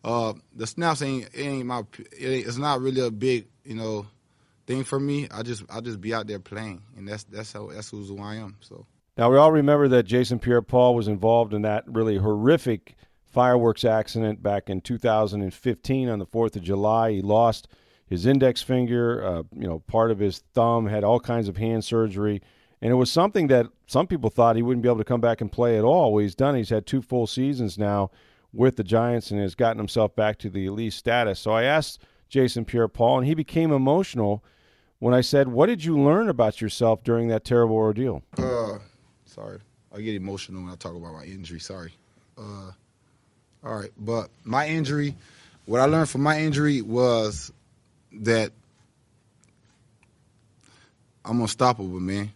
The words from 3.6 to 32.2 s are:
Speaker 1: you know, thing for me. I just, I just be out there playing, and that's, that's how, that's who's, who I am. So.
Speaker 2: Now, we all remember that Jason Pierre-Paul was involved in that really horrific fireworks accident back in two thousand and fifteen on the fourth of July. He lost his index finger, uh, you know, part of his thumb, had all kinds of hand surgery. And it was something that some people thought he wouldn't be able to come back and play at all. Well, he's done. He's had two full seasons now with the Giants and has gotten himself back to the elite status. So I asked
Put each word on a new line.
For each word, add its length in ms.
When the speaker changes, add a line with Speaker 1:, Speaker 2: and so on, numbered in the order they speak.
Speaker 1:
you 100
know, 320
thing 160
for 160
me. 320
I 120
just, 260
I 140
just 180
be 140
out 120
there 120
playing, 420
and 100
that's, 180
that's 280
how, 140
that's 240
who's, 180
who 100
I 180
am. 240
So. 260
Speaker 2:
Now, 120
we 60
all 160
remember 360
that 160
Jason 340
Pierre-Paul 560
was 120
involved 460
in 100
that 240
really 300
horrific 800
fireworks 580
accident 580
back 280
in 100
two 160
thousand 460
and 100
fifteen 560
on 100
the 80
fourth 300
of 60
July. 500
He 80
lost 480
his 180
index 380
finger, 600
uh, 200
you 140
know, 120
part 300
of 80
his 200
thumb, 320
had 180
all 160
kinds 260
of 120
hand 260
surgery. 560
And 100
it 40
was 180
something 360
that 180
some 200
people 240
thought 260
he 60
wouldn't 200
be 60
able 100
to 60
come 160
back 220
and 100
play 240
at 80
all. 300
Well, 80
he's 120
done. 200
He's 160
had 160
two 160
full 240
seasons 500
now 340
with 240
the 60
Giants 480
and 80
has 160
gotten 240
himself 380
back 220
to 120
the 160
elite 280
status. 440
So 140
I 120
asked 360